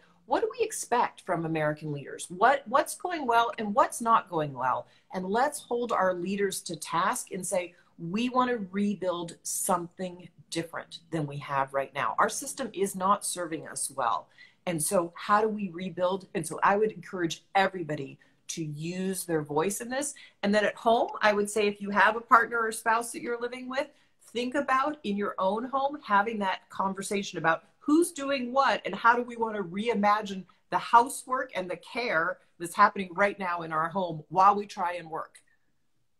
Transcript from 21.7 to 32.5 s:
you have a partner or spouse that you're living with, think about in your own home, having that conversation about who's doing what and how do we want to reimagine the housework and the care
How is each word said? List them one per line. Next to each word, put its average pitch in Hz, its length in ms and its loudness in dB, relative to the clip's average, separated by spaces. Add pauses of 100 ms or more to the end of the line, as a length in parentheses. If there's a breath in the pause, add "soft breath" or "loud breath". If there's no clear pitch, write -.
you 196 80 -6
have 202 260 6
a 233 60 -6
partner 233 380 4
or 220 120 0
spouse 233 400 0
that - 120 -10
you're 233 180 -4
living 254 260 -8
with, 269 200 -4 (340 soft breath)
think 247 320 -4
about 269 500 2
in 202 140 -2
your 202 220 -2
own 202 240 0
home, 269 420 -2
having 208 340 2
that 190 300 -4
conversation 196 680 -4
about 165 240 2 (160)
who's 330 320 4
doing 269 420 -4
what 254 320 2
and 190 80 -4
how 233 220 6
do 247 80 0
we 240 120 -10
want 220 200 -2
to 202 80 -4
reimagine 202 800 0 (260 soft breath)
the 175 80 -2
housework 262 800 4
and 185 120 -4
the 170 100 -6
care 185 600 -2 (220 soft breath)